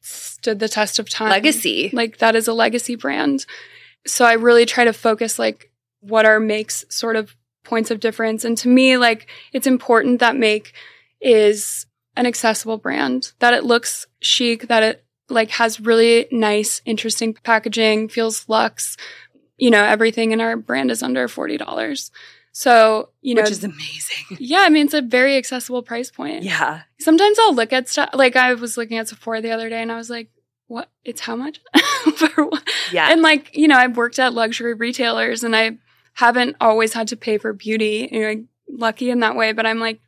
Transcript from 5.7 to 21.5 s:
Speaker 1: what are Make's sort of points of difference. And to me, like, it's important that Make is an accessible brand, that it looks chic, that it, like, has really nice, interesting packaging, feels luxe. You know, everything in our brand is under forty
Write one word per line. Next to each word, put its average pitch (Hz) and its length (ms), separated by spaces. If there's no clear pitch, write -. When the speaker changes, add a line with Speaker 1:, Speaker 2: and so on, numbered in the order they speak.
Speaker 1:
what 214 240
are 214 140
Make's 214 500
sort 226 260
of 214 200
points 226 280
of 220 80
difference. 220 460
And 233 140
to - 100
me, 254 280
like, 233 300
it's 262 140
important 247 520
that 240 160
Make 214 380
is 214 640
an 240 100
accessible 220 520
brand, 254 600
that 240 140
it - 100
looks - 440
chic, 233 480
that 233 120
it, 220 240
like, 226 220
has 226 280
really 233 520
nice, 208 540
interesting 226 480
packaging, 220 640
feels 220 400
luxe. 220 500
You 247 120
know, 208 140
everything 220 480
in 220 100
our 226 140
brand 233 340
is 123 140
under 127 240
forty - 300